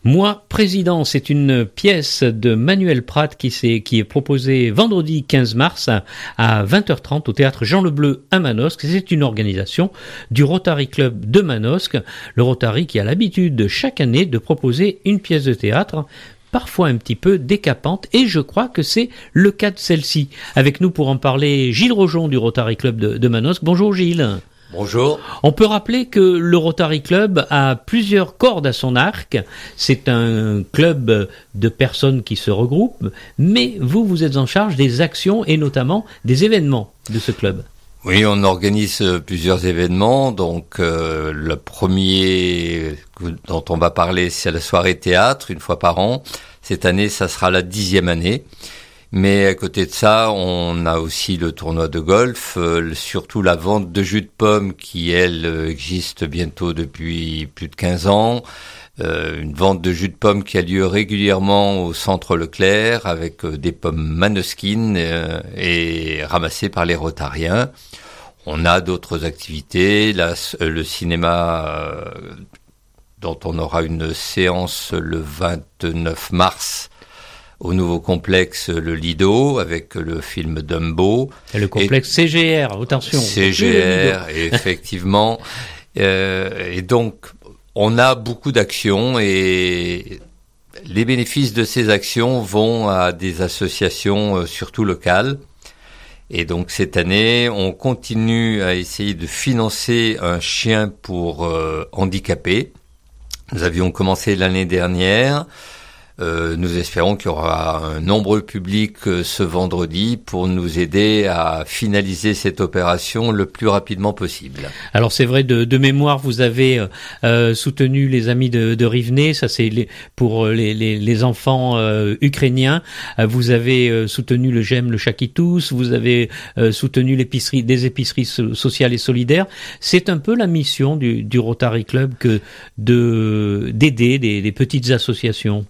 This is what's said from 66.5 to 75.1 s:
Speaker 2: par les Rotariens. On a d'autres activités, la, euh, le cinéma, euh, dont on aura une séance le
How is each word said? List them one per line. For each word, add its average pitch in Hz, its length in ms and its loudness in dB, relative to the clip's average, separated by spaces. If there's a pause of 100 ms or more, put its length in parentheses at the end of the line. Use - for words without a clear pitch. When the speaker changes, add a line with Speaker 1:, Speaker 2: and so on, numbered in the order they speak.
Speaker 2:
par 85 160 -2
les 87 100 0
Rotariens. 82 760 -4 (760)
On 78 200 -4
a 87 160 4
d'autres 87 440 -6
activités, 92 920 0
la, 87 200 0 (260)
euh, 85 80 0
le 80 140 -4
cinéma, 85 840 -2
euh, 78 360 -8 (1160)
dont 82 240 -8
on 85 140 -4
aura 80 240 -2
une 80 320 -4
séance 90 800 -2
le 82 260 -4